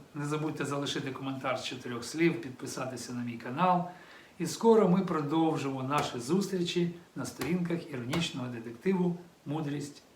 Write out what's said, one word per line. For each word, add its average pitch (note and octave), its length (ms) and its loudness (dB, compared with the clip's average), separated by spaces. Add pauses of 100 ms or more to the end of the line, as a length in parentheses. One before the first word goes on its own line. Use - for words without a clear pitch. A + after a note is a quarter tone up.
(160)
Не D3 100 -4
забудьте D3+ 400 -2
залишити C3+ 460 -2
коментар C3 480 -4
з - 60 -6
чотирьох B2 380 -8
слів, D#3+ 380 2
підписатися B2+ 720 -8
на A#2+ 100 -4
мій A#2 140 -6
канал. F3 520 2 (500)
І E3 60 -2
скоро A3 440 6
ми F#3 160 4
продовжимо D3 800 0
наші C#3 360 0
зустрічі F3 760 0 (200)
на E3+ 100 -6
сторінках E3+ 680 -2
іронічного C3 560 -2
детективу E3+ 680 0 (280)
«Мудрість D3 580 -4 (120)